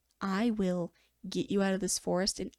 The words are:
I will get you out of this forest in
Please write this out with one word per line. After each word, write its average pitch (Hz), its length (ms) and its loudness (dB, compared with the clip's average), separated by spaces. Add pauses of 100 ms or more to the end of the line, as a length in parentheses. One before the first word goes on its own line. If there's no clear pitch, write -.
(220)
I 196 300 0
will 180 420 0 (340)
get 190 240 -4
you 196 120 4
out 196 100 2
of 185 60 0
this - 200 0
forest 180 400 0
in 190 180 -6